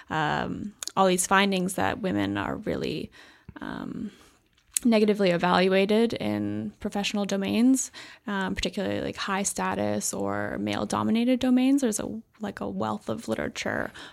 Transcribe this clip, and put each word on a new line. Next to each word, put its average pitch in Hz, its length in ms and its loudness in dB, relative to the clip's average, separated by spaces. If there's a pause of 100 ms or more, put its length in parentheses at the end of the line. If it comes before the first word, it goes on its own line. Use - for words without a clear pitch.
um, 160 640 -2 (240)
all 190 80 6
these 185 220 2
findings 190 480 2
that - 260 0
women 104 340 0
are 101 200 -2
really, - 560 -4 (500)
um, - 480 -8 (760)
negatively 208 460 6
evaluated 190 840 4
in 208 680 -2
professional 202 440 -2
domains, 202 680 2 (340)
um, 196 300 -2
particularly, 196 440 -4
like, - 160 -4
high 196 280 -4
status 196 680 -2
or 143 480 -4
male 104 280 -2
dominated 226 520 2
domains. 254 420 4
There's 226 180 0
a, 214 200 -6 (200)
like, 202 220 -8
a 202 60 -6
wealth 202 400 -4
of 220 200 -6
literature - 640 -4 (220)